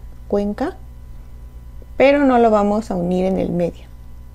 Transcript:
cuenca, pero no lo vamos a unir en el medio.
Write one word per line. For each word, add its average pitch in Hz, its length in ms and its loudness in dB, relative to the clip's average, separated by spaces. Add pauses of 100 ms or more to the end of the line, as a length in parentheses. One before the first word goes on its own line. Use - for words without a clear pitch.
(280)
cuenca, 208 480 -2 (1200)
pero 285 280 6
no 254 140 6
lo 233 120 6
vamos 208 400 2
a 202 60 -2
unir 180 280 0
en 190 140 0
el 180 120 0
medio. 170 360 -2 (480)